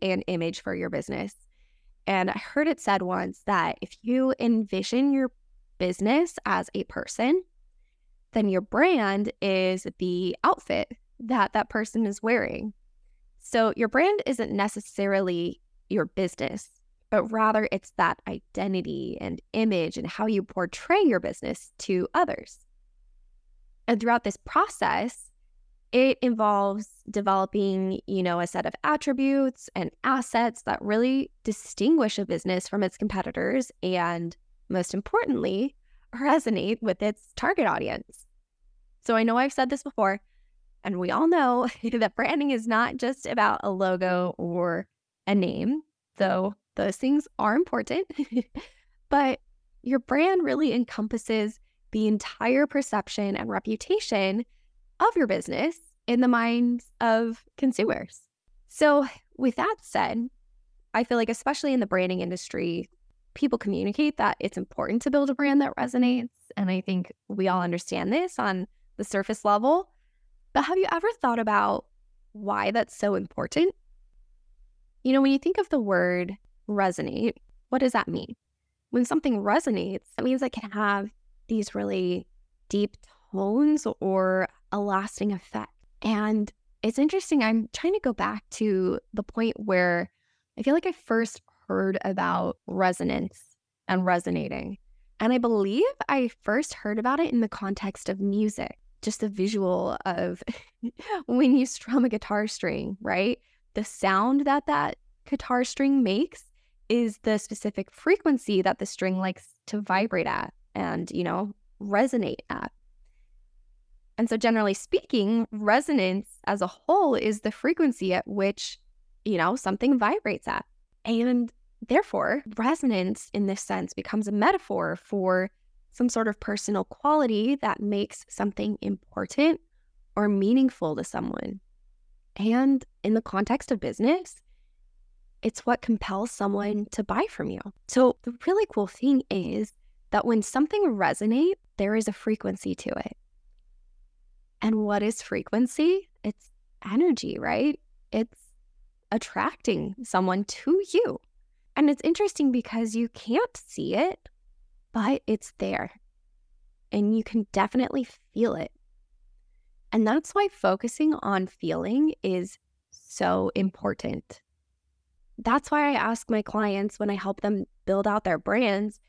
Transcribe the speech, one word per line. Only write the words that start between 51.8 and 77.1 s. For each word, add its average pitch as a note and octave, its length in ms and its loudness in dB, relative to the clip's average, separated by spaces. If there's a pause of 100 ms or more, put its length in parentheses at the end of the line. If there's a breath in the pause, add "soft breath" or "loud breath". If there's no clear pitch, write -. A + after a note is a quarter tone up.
the G#3+ 160 0
entire A#3+ 600 2
perception G#3 720 -2
and A3+ 140 -6
reputation G#3+ 920 -2 (560)
of G#3+ 160 2
your D4+ 100 4
business C4 500 -2 (300)
in A#3+ 140 2
the B3+ 80 6
minds A#3+ 580 2 (140)
of A3+ 440 0 (120)
consumers. - 640 -2 (460)
So C#4+ 380 4 (300 loud breath)
with B3 200 0
that G#4+ 260 0
said, - 460 -2 (680)
I A3+ 100 2
feel A#3+ 140 0
like, A3+ 100 2
especially C#4 460 -2
in B3+ 60 2
the G#3 60 0
branding F#3 340 0
industry, F3 680 -6 (460)
people A#3+ 240 0
communicate G#3 580 -2
that G#3 240 0
it's - 180 -4
important G#3 440 -4
to C#4 80 -2
build C#4 200 4
a C4 40 -2
brand C#4 260 4
that - 160 0
resonates. B3 520 0 (280)
And G3 140 0
I F#3 100 0
think F#3 320 -4 (160)
we F#3+ 200 0
all F#3 120 2
understand F3 520 -2
this F4 260 -2
on G3 280 -2 (300)
the G#3 80 -6
surface G3+ 400 -4
level. B3+ 460 4 (640)
But C#4 100 2
have E4+ 160 0
you F#4+ 120 4
ever E4+ 180 0 (120)
thought A#3 180 0
about G#3 480 0 (460)
why G3+ 380 -2
that's A3 260 -2
so G3+ 180 0
important? D4 600 0 (1300)
You C4 80 2
know, C4+ 100 6
when C4+ 80 6
you C4+ 80 4
think E4+ 200 -2
of F#4+ 100 -2
the C#4+ 120 0
word F3+ 560 0 (320)
resonate, G3 640 -2 (360)